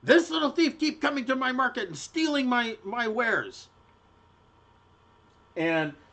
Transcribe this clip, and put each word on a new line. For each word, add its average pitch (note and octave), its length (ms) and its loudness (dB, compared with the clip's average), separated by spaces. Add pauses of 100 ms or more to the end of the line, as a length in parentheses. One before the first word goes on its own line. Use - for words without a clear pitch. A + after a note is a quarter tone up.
This D#4+ 260 6
little D#4 220 0
thief E4 280 0
keep D4+ 220 -2
coming C#4+ 240 0
to B3+ 100 0
my C4 160 -2
market B3 360 -2
and E3 100 -12
stealing D4 500 -2
my, A#3+ 360 0
my A#3 240 -4
wares. G#3+ 600 -2 (1900)
And D#3+ 380 0 (200)